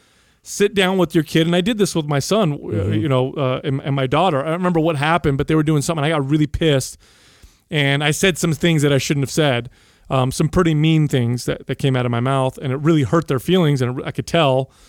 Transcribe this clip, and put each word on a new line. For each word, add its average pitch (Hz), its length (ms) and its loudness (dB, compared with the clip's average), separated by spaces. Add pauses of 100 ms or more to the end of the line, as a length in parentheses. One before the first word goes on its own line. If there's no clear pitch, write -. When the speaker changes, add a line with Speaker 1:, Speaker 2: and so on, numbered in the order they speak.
(420)
Speaker 1:
sit - 320 -2
down 190 240 2
with 175 180 0
your 160 80 4
kid. 160 240 0
And 170 80 2
I 185 60 2
did 214 160 -2
this 196 180 0
with 160 100 0
my 147 140 0
son, 180 340 0
uh, 143 40 -6
Speaker 2:
Mm-hmm. 101 360 -4
Speaker 1:
you 107 160 0
know, 131 240 0
uh, 131 300 -2
and, 139 180 -4
and 139 140 -2
my 135 120 -2
daughter. 151 340 2
I 151 40 -6
don't 160 80 -2
remember 180 260 0
what 160 180 0
happened, 151 400 0
but 135 100 -2
they 156 80 2
were 156 80 2
doing 151 180 2
something. 160 220 -2
I 147 60 0
got 147 200 -2
really 151 180 2
pissed, 143 500 0 (720)
and 143 340 0
I 147 80 2
said 185 260 0
some 170 160 0
things 160 280 2
that 143 120 2
I 139 40 2
shouldn't 143 260 0
have 127 80 -6
said, 127 380 0 (400)
um, 131 220 0
some 160 180 0
pretty 170 260 2
mean 156 320 4
things 120 380 -2
that, - 220 -6
that 135 80 -6
came 135 200 0
out 123 100 0
of 123 60 -2
my 117 80 -2
mouth, 131 420 -2
and 131 120 -4
it 135 40 -4
really 151 260 2
hurt 160 260 0
their 135 100 0
feelings, 156 420 2
and 127 180 -4
it, - 60 -10
I 151 60 -6
could - 160 -8
tell. 135 420 2 (200)